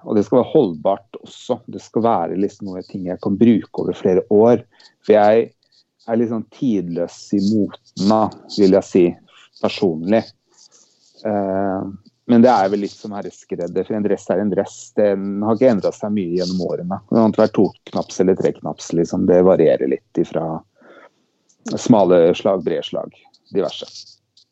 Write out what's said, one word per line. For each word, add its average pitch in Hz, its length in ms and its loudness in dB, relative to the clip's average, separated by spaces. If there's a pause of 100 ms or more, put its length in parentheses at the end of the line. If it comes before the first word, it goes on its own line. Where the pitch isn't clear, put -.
Og - 120 -4
det 101 80 2
skal 123 180 2
være - 100 -6
holdbart 98 680 -2
også. - 460 -8
Det 101 120 -14
skal - 220 -6
være 87 340 -2
liksom 98 300 -6
noe, 92 160 -10
ting 95 220 -12
jeg 90 160 -8
kan 101 160 -4
bruke 113 420 2
over - 140 -2
flere 92 380 0
år. 117 340 4 (400)
For 107 80 2
jeg 107 400 4 (560)
er 117 80 -2
litt 117 140 -2
sånn 110 200 -8
tidløs 87 840 -4
i 101 60 0 (140)
moten, 98 540 -4
da, 107 220 2 (260)
vil 95 160 4
jeg 98 120 4
si, 87 320 2 (440)
personlig. 98 640 -2 (1000)
Eh, 98 580 -4 (440)
men 120 140 4
det 120 80 8
er 101 220 2
vel 104 100 -2
litt 98 120 -6
som 107 200 -14
herreskredder, 90 720 -8
for 117 100 -6
en 107 80 -2
dress 101 280 -4
er 92 100 0
en 104 100 -2
dress. - 460 -6
Den 101 460 0
har 110 120 0
ikke 131 160 2
endret 143 240 0
seg 107 180 -8
mye 90 260 -2
gjennom 90 260 -4
årene. 87 360 -8 (100)
Det - 100 0
har 110 160 4
vært 110 160 2
toknaps - 680 -2
eller 92 140 2
treknaps, - 580 -4
liksom. 87 340 -2
Det 90 180 4
varierer 78 440 4
litt - 300 -6
ifra 80 440 -4 (1040)
smale 90 680 4
slag, 95 300 -2
brede 78 200 -4
slag, - 280 -10 (400)
diverse. - 320 -6 (680)